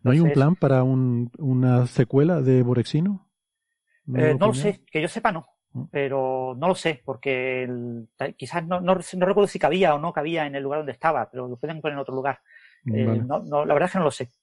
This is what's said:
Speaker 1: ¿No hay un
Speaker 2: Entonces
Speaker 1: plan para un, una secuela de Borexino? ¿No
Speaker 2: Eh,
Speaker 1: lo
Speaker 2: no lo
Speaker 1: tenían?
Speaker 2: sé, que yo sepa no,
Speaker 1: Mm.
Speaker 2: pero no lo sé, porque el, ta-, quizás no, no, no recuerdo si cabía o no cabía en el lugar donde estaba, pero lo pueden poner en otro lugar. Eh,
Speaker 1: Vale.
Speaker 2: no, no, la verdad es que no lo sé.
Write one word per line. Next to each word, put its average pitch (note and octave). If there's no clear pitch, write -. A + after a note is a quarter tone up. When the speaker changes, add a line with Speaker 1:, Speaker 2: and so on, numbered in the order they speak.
Speaker 1:
¿No A#2+
hay D3+
un E3
Speaker 2:
Entonces C#3+
Speaker 1:
plan D3
para C3+
un, B2+
una B2+
secuela C#3
de B2+
Borexino? D3+
¿No C3
Speaker 2:
Eh, D#3
Speaker 1:
lo C3+
Speaker 2:
no G3
lo A3
Speaker 1:
tenían? G3
Speaker 2:
sé, -
que D#3
yo D#3+
sepa A3+
no, D#3+
Speaker 1:
Mm. B2
Speaker 2:
pero C3
no D#3+
lo F#3
sé, E3
porque B2+
el, A#2+
ta-, C#3
quizás E3
no, F3+
no, F#3
no F3+
recuerdo G3
si -
cabía E3
o D3
no E3
cabía D#3
en C#3
el C#3
lugar C#3+
donde C#3
estaba, D3
pero B2+
lo B2
pueden D#3
poner D3+
en C#3
otro C3
lugar. C3+
Eh, A2
Speaker 1:
Vale. A2+
Speaker 2:
no, C3+
no, D3
la D#3
verdad D3+
es F#3
que F#3+
no E3
lo C#3
sé. B2+